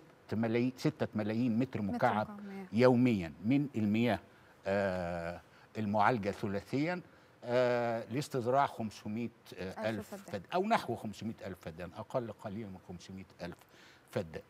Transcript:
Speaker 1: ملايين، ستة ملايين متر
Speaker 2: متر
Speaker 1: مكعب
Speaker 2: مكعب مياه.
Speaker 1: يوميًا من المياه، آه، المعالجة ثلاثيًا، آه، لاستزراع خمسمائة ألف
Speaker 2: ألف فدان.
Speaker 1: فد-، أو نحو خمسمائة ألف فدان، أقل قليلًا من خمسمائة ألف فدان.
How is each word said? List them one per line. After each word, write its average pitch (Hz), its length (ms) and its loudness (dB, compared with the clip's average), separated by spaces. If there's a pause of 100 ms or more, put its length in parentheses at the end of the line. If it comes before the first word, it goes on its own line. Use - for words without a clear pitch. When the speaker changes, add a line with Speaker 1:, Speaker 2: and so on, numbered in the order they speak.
(320)
Speaker 1:
ملايين، 117 440 2
ستة 135 380 0
ملايين 110 440 2
متر 131 240 0
Speaker 2:
متر 98 120 -2
Speaker 1:
مكعب 107 360 2
Speaker 2:
مكعب 104 160 -14
مياه. 98 260 -12
Speaker 1:
يوميًا 117 600 6 (120)
من 139 320 2
المياه، 107 420 4 (480)
آه، 90 720 0 (380)
المعالجة 104 520 2
ثلاثيًا، 131 680 -2 (440)
آه، 120 640 2
لاستزراع 131 560 0
خمسمائة 113 600 -6 (240)
ألف 92 260 -8
Speaker 2:
ألف 208 360 -4
فدان. 196 280 -8
Speaker 1:
فد-، - 120 -6
أو 185 120 2
نحو 208 300 0
خمسمائة 107 380 -8 (120)
ألف 92 140 -8
فدان، 87 360 -10
أقل 113 360 -4
قليلًا 107 360 -10
من 92 100 -12 (100)
خمسمائة 95 360 -14 (180)
ألف 87 140 -10 (540)
فدان. 80 400 -6